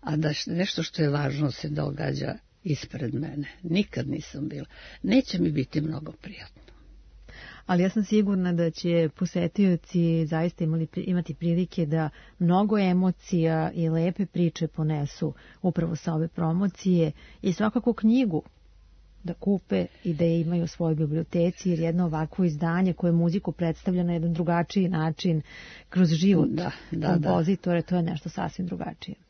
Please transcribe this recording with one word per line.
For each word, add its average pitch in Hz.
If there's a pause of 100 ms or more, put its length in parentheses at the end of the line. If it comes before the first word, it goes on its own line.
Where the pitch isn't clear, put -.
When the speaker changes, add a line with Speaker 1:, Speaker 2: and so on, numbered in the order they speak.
Speaker 1:
a 156
da 156
š-, -
nešto 170
što -
je 147
važno 139
se -
događa 143 (280)
ispred 147
mene. 143 (160)
Nikad 170
nisam 143
bila. 143 (360)
Neće 208
mi 170
biti 147
mnogo 156
prijatno. - (1040)
Speaker 2:
Ali 180
ja 190
sam 214
sigurna 196
da 170
će 170
posetioci 170
zaista 165
imali 160
pri-, -
imati 175
prilike 170
da 156 (300)
mnogo 190
emocija 180
i 165
lepe 170
priče 170
ponesu 156 (280)
upravo 170
sa 165
ove 160
promocije 170 (300)
i 190
svakako 214
knjigu 220 (800)
da 175
kupe 190 (180)
i 170
da 151
je 170
imaju 170
u 170
svojoj 160
biblioteci, 165
jer 165
jedno 170
ovakvo 160
izdanje 170
koje 175
muziku 170
predstavlja 180
na 175
jedan 170
drugačiji 170
način 160 (480)
kroz 180
život 165
Speaker 1:
Da, 165 (200)
da, 165
da. 185
Speaker 2:
kompozitora, 175
to 180
je 175
nešto 165
sasvim 175
drugačije. 160 (140)